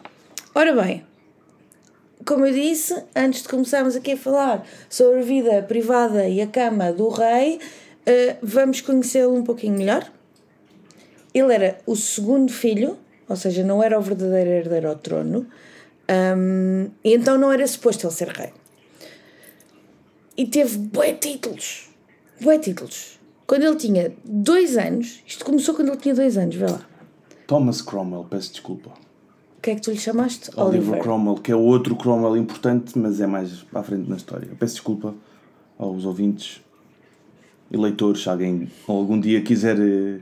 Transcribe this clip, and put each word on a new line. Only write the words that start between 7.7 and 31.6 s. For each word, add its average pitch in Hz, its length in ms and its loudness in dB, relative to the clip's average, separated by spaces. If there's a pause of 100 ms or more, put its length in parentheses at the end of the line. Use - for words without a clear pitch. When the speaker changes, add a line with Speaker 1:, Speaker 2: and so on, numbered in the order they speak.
Speaker 1:
eh, 247 360 4
vamos 262 400 2
conhecê-lo 254 540 2
um 240 80 0
pouquinho 233 340 -2
melhor. 202 280 0 (1300)
Ele 262 200 4
era 190 320 2
o 226 100 -2
segundo 247 560 0
filho, 233 460 0 (320)
ou 196 60 -4
seja, 185 280 -2
não 196 200 2
era 220 160 2
o - 20 0
verdadeiro 185 480 0
herdeiro 165 400 0
ao 151 60 -4
trono, 160 500 -4 (640)
ahm, 185 800 0 (160)
e 220 100 4
então 247 240 4
não 269 140 4
era 269 160 2
suposto 226 400 -2
ele 165 60 -4
ser - 160 -6
rei. - 200 -12 (1900)
E 254 80 -2
teve 247 320 0
bué 247 360 0
títulos, - 760 -6 (520)
bué 302 180 6
títulos. - 600 -10 (260)
Quando 277 180 2
ele 311 120 4
tinha 196 380 0 (100)
dois 262 540 2
anos, 220 480 -4
isto - 200 -16
começou 294 280 2
quando 302 160 0
ele 277 80 -4
tinha 277 160 -2
dois 247 240 2
anos, 175 180 0
vê 190 100 -2
lá. 175 160 -2 (640)
Speaker 2:
Thomas 139 340 2
Cromwell, 90 480 -8
peço 95 220 -8
desculpa. - 380 -14 (680)
Speaker 1:
O - 40 -20
que 226 100 -4
é 208 40 -4
que 214 60 -10
tu 226 100 -6
lhe 214 60 -6
chamaste? 233 580 -4
Speaker 2:
Oliver 101 340 0
Speaker 1:
Oliver. 104 120 -2
Speaker 2:
Cromwell, 107 340 0
que - 160 -6
é 117 40 4
outro 123 400 4